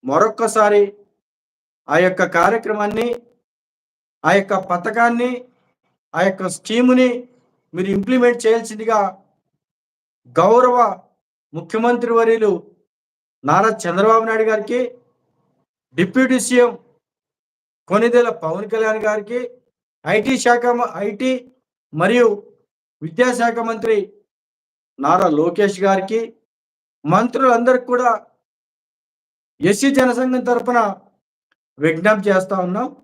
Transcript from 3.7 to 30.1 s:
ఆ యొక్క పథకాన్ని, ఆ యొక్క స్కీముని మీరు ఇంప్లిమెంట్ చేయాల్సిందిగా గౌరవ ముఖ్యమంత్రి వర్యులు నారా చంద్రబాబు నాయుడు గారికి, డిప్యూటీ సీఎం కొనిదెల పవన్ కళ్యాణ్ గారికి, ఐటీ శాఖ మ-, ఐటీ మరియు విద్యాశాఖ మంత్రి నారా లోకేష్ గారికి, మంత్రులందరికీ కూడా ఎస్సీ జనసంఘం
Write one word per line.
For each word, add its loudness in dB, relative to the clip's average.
ఆ 2
యొక్క -2
పథకాన్ని, 0
ఆ 0
యొక్క -4
స్కీముని 2
మీరు -4
ఇంప్లిమెంట్ 0
చేయాల్సిందిగా 0
గౌరవ 4
ముఖ్యమంత్రి -2
వర్యులు 2
నారా 2
చంద్రబాబు 2
నాయుడు 0
గారికి, -4
డిప్యూటీ 0
సీఎం 2
కొనిదెల 2
పవన్ -6
కళ్యాణ్ -2
గారికి, -4
ఐటీ 0
శాఖ 2
మ-, -4
ఐటీ -4
మరియు 2
విద్యాశాఖ -2
మంత్రి -2
నారా 2
లోకేష్ 0
గారికి, 0
మంత్రులందరికీ 0
కూడా 0
ఎస్సీ 2
జనసంఘం 0